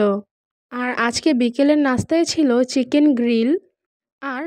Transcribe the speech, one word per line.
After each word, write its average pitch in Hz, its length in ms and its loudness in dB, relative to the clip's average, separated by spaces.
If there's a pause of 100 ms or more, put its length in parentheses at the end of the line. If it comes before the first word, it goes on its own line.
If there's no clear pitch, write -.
(720)
আর 247 180 -6 (180)
আজকে 240 220 -2 (120)
বিকেলের 277 460 2
নাস্তায় 320 460 0
ছিল 294 160 0 (240)
চিকেন 277 320 2 (140)
গ্রিল 233 320 0 (680)
আর 269 260 -10